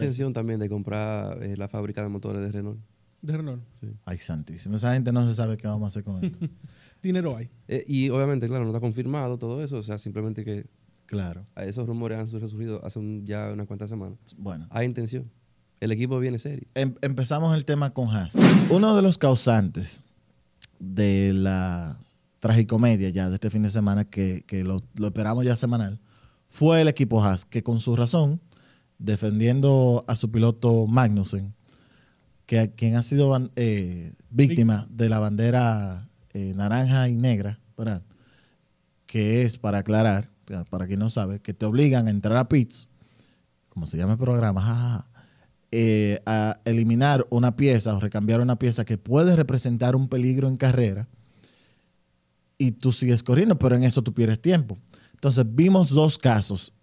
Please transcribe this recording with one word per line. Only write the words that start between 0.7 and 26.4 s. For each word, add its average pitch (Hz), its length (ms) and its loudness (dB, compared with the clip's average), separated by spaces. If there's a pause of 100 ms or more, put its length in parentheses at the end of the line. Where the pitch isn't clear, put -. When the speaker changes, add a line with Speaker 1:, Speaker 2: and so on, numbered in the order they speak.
Speaker 1:
eh, 101 140 -8
la 98 100 -8
fábrica 104 340 -8
de 104 60 -6
motores 101 340 -8
de 101 100 -6
Renault. 104 280 -10 (420)
Speaker 2:
De 151 160 -6
Renault. 139 240 -10 (200)
Speaker 1:
Sí. 110 60 -12 (180)
Speaker 3:
Ay, 90 140 -8
santísimo, 85 580 -8
esa 120 160 -2
gente 123 180 -2
no 120 160 2
se 113 80 -2
sabe 110 220 -4
qué 110 100 -12
vamos 107 160 -4
a 107 40 -4
hacer 101 160 -8
con 95 200 -6
ellos. 185 160 -6
Speaker 2:
<laughs> - 640 -14
Dinero 180 320 -4
hay. 117 140 -12 (180)
Speaker 1:
Eh, 131 200 -6
y 135 220 0
obviamente, 135 380 0
claro, 123 160 -4
no 113 80 -2
está 117 80 -4
confirmado 123 580 -4
todo 120 260 -8
eso, 139 140 -8
o 107 60 -8
sea, 107 140 -8
simplemente 107 480 -8
que 104 200 -8 (420)
Speaker 3:
Claro. 90 360 -8 (120)
Speaker 1:
a 95 100 -12
esos 110 220 -8
rumores 117 300 -6
han 110 120 -8
sur-, 110 120 -10
resurgido 110 440 -10
hace 107 140 -12
un, 107 260 -8
ya 104 260 -8
unas 104 160 -10
cuantas 104 220 -10
semanas. 101 280 -12 (200)
Speaker 3:
Bueno. 85 320 -12
Speaker 1:
Hay 117 160 -4
intención. 120 440 -8 (520)
El 110 100 -2
equipo 127 280 -2
viene 123 200 -2
serio. 135 360 -10
Speaker 3:
Em-, 135 260 -2
empezamos 143 540 0
el 147 100 -2
tema 143 260 -2
con 127 180 -2
Haas. 101 240 -2 (360)
Uno 208 260 6
de 202 60 6
los 190 160 4
causantes 110 840 0 (760)
de 98 540 2
la 92 680 -2 (400)
tragicomedia 110 680 2
ya 92 200 -2
de 92 60 -2
este 104 140 -4
fin 107 140 0
de 104 80 0
semana, 104 340 0
que, 92 420 -4
que 95 160 -4
lo, 92 160 -2 (160)
lo 104 120 -4
esperamos 113 380 -2
ya 123 100 2
semanal, 113 440 -4 (500)